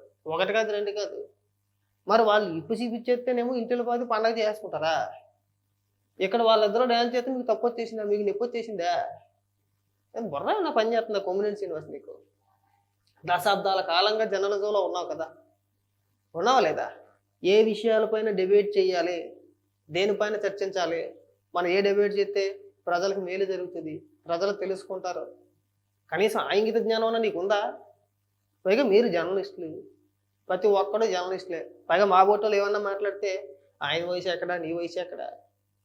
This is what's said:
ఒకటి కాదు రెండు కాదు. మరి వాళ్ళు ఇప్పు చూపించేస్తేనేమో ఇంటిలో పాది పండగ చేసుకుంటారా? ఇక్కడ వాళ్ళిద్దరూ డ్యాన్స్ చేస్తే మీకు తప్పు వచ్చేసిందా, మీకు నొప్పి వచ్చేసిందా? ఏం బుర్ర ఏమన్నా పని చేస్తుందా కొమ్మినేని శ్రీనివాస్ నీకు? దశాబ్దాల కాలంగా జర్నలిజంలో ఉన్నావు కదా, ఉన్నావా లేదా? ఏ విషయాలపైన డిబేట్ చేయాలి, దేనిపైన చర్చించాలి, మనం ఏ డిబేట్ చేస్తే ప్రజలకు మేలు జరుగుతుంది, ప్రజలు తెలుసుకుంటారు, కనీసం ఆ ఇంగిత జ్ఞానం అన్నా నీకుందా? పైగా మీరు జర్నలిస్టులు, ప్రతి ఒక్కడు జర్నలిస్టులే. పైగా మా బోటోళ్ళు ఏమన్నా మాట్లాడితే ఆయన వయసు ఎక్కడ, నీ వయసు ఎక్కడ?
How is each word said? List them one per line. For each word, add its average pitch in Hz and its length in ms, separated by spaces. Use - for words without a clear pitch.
ఒకటి 180 260
కాదు 220 180
రెండు 208 200
కాదు. - 380
మరి 220 140
వాళ్ళు 208 360
ఇప్పు 160 160
చూపించేస్తేనేమో 240 840
ఇంటిలో 240 280
పాది 240 220
పండగ 226 320
చేసుకుంటారా? 160 760
ఇక్కడ 196 220
వాళ్ళిద్దరూ 220 440
డ్యాన్స్ 240 300
చేస్తే 254 160
మీకు 247 220
తప్పు 226 140
వచ్చేసిందా, 226 360
మీకు 208 180
నొప్పి 202 220
వచ్చేసిందా? 220 680
ఏం 226 120
బుర్ర 190 220
ఏమన్నా 359 200
పని 226 240
చేస్తుందా 220 240
కొమ్మినేని 202 360
శ్రీనివాస్ 156 340
నీకు? - 280
దశాబ్దాల 190 560
కాలంగా 202 440
జర్నలిజంలో 202 560
ఉన్నావు 175 240
కదా, 160 280
ఉన్నావా 233 240
లేదా? 135 320
ఏ 202 200
విషయాలపైన 220 640
డిబేట్ 202 480
చేయాలి, 180 600
దేనిపైన 202 460
చర్చించాలి, 185 800
మనం 175 120
ఏ 185 140
డిబేట్ 202 320
చేస్తే 196 460
ప్రజలకు 185 320
మేలు 190 260
జరుగుతుంది, 175 580
ప్రజలు 175 240
తెలుసుకుంటారు, 185 840
కనీసం 208 280
ఆ 139 120
ఇంగిత 214 240
జ్ఞానం 226 320
అన్నా 226 120
నీకుందా? 202 600
పైగా 220 180
మీరు 226 240
జర్నలిస్టులు, 175 760
ప్రతి 185 180
ఒక్కడు 208 380
జర్నలిస్టులే. 180 640
పైగా 180 160
మా 185 180
బోటోళ్ళు 208 340
ఏమన్నా 202 220
మాట్లాడితే 196 800
ఆయన 156 240
వయసు 180 240
ఎక్కడ, 175 240
నీ 165 200
వయసు 170 260
ఎక్కడ? - 340